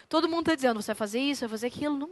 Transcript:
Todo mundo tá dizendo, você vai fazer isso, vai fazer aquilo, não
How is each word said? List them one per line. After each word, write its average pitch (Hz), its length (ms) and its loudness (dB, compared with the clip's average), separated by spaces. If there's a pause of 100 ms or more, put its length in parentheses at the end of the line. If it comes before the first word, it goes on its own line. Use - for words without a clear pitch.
Todo 320 220 4
mundo 330 160 0
tá 320 100 4
dizendo, 233 260 2
você 214 120 -2
vai - 20 -14
fazer 220 240 -2
isso, 277 220 0
vai 233 80 -4
fazer 220 180 -4
aquilo, 285 300 -2
não 311 140 -6